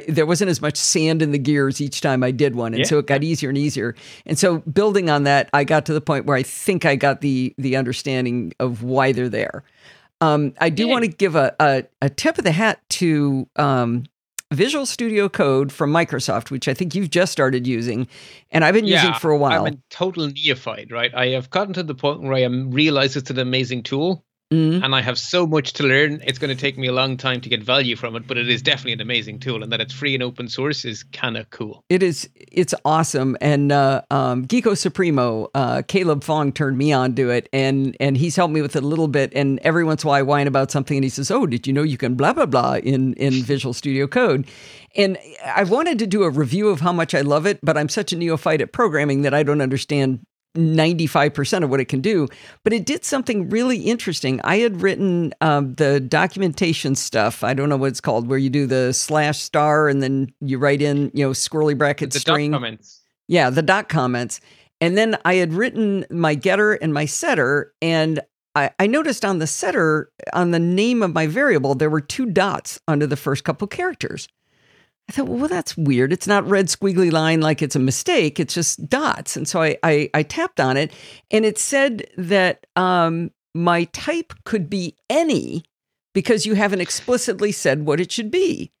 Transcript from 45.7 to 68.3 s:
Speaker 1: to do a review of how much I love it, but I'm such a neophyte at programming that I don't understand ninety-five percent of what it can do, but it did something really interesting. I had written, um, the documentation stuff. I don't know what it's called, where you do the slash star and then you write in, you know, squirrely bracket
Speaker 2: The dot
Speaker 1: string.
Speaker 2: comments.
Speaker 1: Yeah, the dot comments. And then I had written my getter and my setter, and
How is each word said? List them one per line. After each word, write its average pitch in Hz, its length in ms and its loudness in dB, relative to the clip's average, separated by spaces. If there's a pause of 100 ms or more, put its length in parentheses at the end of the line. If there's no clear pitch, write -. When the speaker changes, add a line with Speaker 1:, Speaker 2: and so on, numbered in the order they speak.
Speaker 1:
to 226 60 -2
do 196 180 2
a 165 60 2
review 151 380 0
of 170 120 2
how 175 120 2
much 170 220 0
I 143 80 2
love 147 240 2
it, 202 160 0
but 151 160 2
I'm 147 100 0
such 196 240 -4
a 175 40 -2
neophyte 160 440 0
at - 120 -4
programming 147 500 0
that 139 100 2
I 147 100 4
don't 147 200 2
understand 135 580 0 (340)
ninety-five 160 800 2
percent 170 320 -2
of 135 60 0
what 135 100 2
it 127 60 -2
can 131 160 -4
do, 165 260 0 (340)
but 220 120 6
it 214 100 0
did 294 220 -4
something 233 420 -2
really 240 300 0
interesting. 165 680 -2
I 190 140 2
had 214 240 0
written, 180 580 2
um, 143 360 2
the 143 220 4
documentation 160 960 0
stuff. - 480 -2
I 117 120 0
don't 139 160 0
know 143 80 2
what 131 100 0
it's 131 140 -6
called, 120 260 0
where 135 100 0
you 135 120 0
do 139 160 0
the 127 260 2
slash 151 480 0
star 151 480 2
and 139 140 2
then 135 300 -2 (100)
you 135 160 -2
write 143 240 2
in, 143 320 0
you 143 100 0
know, 135 60 0
squirrely 151 460 0
bracket 143 340 0
Speaker 2:
The 139 80 -4
dot 156 160 0
Speaker 1:
string. 147 180 0
Speaker 2:
comments. 117 480 -8 (280)
Speaker 1:
Yeah, 160 200 4
the 131 140 2
dot 185 260 2
comments. 127 520 -2 (400)
And 175 180 2
then 220 260 2
I 180 120 2
had 170 180 0
written 208 560 0
my 165 240 0
getter 196 400 2
and 156 180 -2
my 147 140 0
setter, 147 760 0
and 160 400 0 (340)